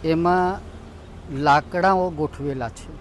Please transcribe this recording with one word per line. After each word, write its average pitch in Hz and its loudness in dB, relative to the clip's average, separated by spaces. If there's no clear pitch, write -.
એમાં 180 2
લાકડાઓ 180 4
ગોઠવેલા 139 -4
છે - -16